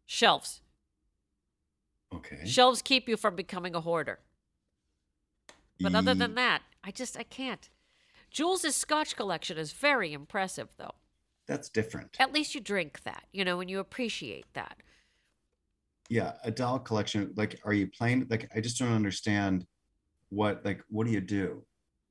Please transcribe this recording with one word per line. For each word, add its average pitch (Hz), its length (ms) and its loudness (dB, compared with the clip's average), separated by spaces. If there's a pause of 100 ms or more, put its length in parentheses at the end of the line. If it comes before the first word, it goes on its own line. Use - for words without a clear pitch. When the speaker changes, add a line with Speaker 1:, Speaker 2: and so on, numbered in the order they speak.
Speaker 1:
Shelves. - 560 4 (1500)
Speaker 2:
Okay. 78 340 -12
Speaker 1:
Shelves 247 360 6
keep 262 260 2
you 226 80 0
from 202 200 0
becoming 180 380 -6
a 175 60 -2
hoarder. 156 380 -2 (1600)
But 180 140 4
other 226 200 6
than 240 160 2
Speaker 2:
Ye- 220 60 -8
Speaker 1:
that, 233 260 2 (220)
I 190 60 -10
just, 254 280 -8
I 233 60 -6
can't. - 440 -10 (640)
Jules' 339 460 0
Scotch 302 400 0
collection 180 420 -4
is 156 140 -6
very 240 400 2
impressive, 151 640 -6
though. - 180 -12 (520)
Speaker 2:
That's - 220 -6
different. - 520 -4
Speaker 1:
At 262 120 2
least 302 220 -2
you 294 60 -8
drink 196 420 -4
that, - 300 -12
you 190 120 -2
know, 180 160 0
and 185 80 -6
you 190 120 -4
appreciate 165 720 -6
that. - 240 -10 (1300)
Speaker 2:
Yeah, 110 260 2 (100)
a 117 60 -2
doll 123 280 0
collection. 101 580 0
Like, 107 280 -2
are 107 80 0
you 101 160 4
playing? 120 420 0
Like, 110 240 -2
I 113 60 0
just 117 180 -2
don't 123 140 2
understand 101 720 2 (640)
what, 104 360 0
like, 98 240 -2
what 107 180 -2
do 117 60 0
you 101 80 2
do? 95 440 -2 (460)